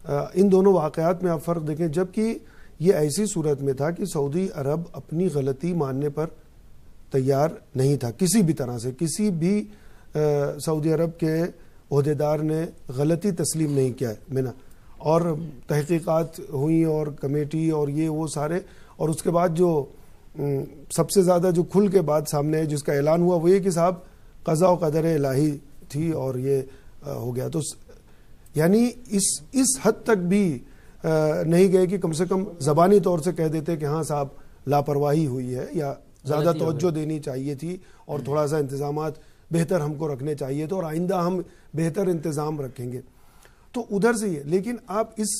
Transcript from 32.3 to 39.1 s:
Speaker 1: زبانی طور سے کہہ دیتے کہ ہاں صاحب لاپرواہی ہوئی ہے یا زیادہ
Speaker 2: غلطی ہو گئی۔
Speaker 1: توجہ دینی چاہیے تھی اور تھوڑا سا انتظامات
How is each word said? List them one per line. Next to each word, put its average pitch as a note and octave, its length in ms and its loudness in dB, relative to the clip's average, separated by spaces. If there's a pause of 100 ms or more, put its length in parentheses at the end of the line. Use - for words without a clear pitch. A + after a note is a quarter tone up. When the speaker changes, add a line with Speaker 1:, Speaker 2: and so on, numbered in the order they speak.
Speaker 1:
زبانی E3+ 400 6
طور F3 200 2
سے D#3+ 120 -2
کہہ D#3+ 160 -2
دیتے D#3+ 300 -2
کہ D3+ 80 -6
ہاں D#3 180 -2
صاحب C#3+ 240 -4 (400)
لاپرواہی C#3+ 600 0
ہوئی B2+ 280 -4
ہے B2+ 160 -6
یا D3+ 220 -4 (300)
زیادہ D3+ 240 0
Speaker 2:
غلطی D#3+ 120 0
ہو D#3+ 120 0
گئی۔ D3 80 -4
Speaker 1:
توجہ E3 160 0
دینی D#3 240 -4
چاہیے C#3 360 -6
تھی E3 220 -8 (280)
اور D3 140 -6
تھوڑا C#3+ 280 0
سا D3+ 100 0
انتظامات C#3+ 560 -4 (380)